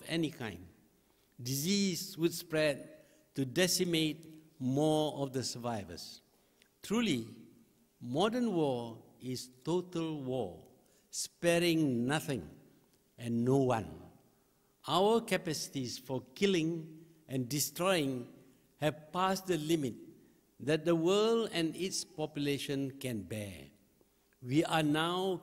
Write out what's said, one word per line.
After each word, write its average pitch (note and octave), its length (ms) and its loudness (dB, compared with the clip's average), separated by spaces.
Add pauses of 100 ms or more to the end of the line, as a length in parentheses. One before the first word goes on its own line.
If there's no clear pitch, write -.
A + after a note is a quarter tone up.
any D#3+ 240 0
kind. G2+ 280 -8 (840)
Disease D#3+ 760 0
would E3 160 2
spread D3+ 560 0 (460)
to C3+ 100 0
decimate E3 760 2 (360)
more D3+ 640 2
of C3+ 120 -2
the C3 100 -2
survivors. G#2 800 -6 (600)
Truly, F3+ 460 0 (760)
modern G#3 520 2
war A#2+ 440 0 (240)
is B2+ 280 -8 (160)
total E3 560 -2
war, B2 360 -2 (520)
sparing E3 1000 2
nothing C3 400 -2 (720)
and A#2 240 0
no C3 140 6
one. A#2+ 300 2 (1000)
Our G3+ 320 4
capacities F3 800 -2
for C3 260 -6 (120)
killing E3+ 520 2 (400)
and B2+ 220 -2
destroying C#3+ 800 0 (520)
have D#3 320 -2
passed F#3+ 360 0
the F3 100 2
limit D3+ 380 0 (680)
that D3+ 240 0
the E3+ 100 6
world G#3 560 2
and E3 240 0
its E3+ 300 -4
population C#3+ 920 -2
can A#2+ 240 -4
bear. G2+ 300 -6 (880)
We C3 220 2
are D#3+ 200 2
now E3+ 600 2